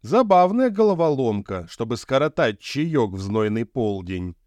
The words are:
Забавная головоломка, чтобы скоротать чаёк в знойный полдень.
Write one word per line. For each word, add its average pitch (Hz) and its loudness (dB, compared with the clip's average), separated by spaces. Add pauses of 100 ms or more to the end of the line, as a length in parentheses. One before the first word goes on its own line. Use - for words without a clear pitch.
Забавная 202 4
головоломка, 139 0
чтобы 117 -6
скоротать 135 0
чаёк 143 -2
в 95 -8
знойный 107 -2
полдень. 95 -6 (120)